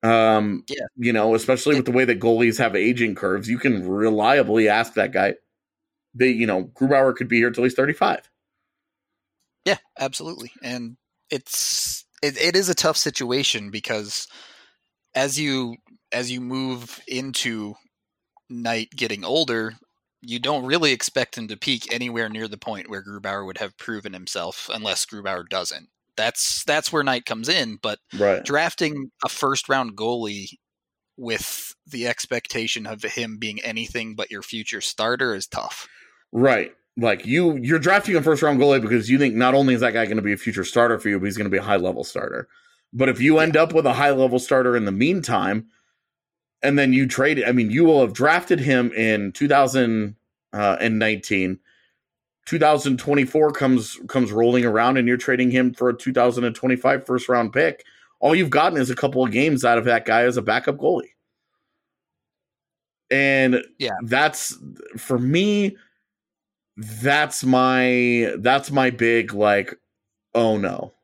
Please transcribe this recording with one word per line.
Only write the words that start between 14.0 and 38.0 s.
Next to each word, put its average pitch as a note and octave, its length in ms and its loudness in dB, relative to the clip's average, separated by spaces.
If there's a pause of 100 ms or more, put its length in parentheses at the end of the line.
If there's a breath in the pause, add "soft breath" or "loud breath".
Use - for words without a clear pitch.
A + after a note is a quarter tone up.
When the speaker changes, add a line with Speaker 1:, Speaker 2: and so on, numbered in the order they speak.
Speaker 2:
as C3+ 260 -2
you, C3 380 -4 (340)
as B2 200 -4
you B2+ 80 -8
move B2+ 680 -8
into A#2+ 680 -6 (760)
Knight A#2 460 -6
getting G#2 300 -6
older, A#2 480 -2 (480)
you A#2+ 180 -10
don't C3 260 -4
really D3+ 280 2
expect - 440 -4
him A2+ 120 -10
to G#2 80 -12
peak - 360 -6
anywhere A#2 360 -6
near A2 180 -10
the G#2 100 -12
point G2+ 320 -12
where G2 140 -10
Grubauer G2 420 -8
would F#2+ 120 -14
have G2+ 200 -10
proven G#2 360 -12
himself F#2 600 -10
unless G#2+ 320 -4
Grubauer F#2+ 440 -10
doesn't. E2+ 400 -8 (260)
That's, - 480 -4
that's D3+ 280 -2
where D3+ 120 0
Knight B2+ 220 -2
comes A2+ 240 -8
in, B2+ 320 -2
but G#2+ 180 -6 (180)
Speaker 1:
Right. G2+ 260 2
Speaker 2:
drafting D3+ 680 -4 (120)
a B2+ 60 -4
first - 400 -4
round B2 260 -2
goalie G#2+ 520 -6 (680)
with - 580 -8 (100)
the B2 220 -8
expectation A#2 800 -6
of A2 160 -14
him A2 340 -8
being G#2+ 240 -8
anything A2+ 540 -8
but G#2+ 160 -10
your G2+ 100 -14
future G#2+ 400 -10
starter A#2+ 540 -2
is F#2+ 100 -8
tough. - 420 -10 (440 soft breath)
Speaker 1:
Right. A#2+ 420 2 (260)
Like, A2 280 0
you, D#3 300 2
you're C3 200 0
drafting F#3+ 380 2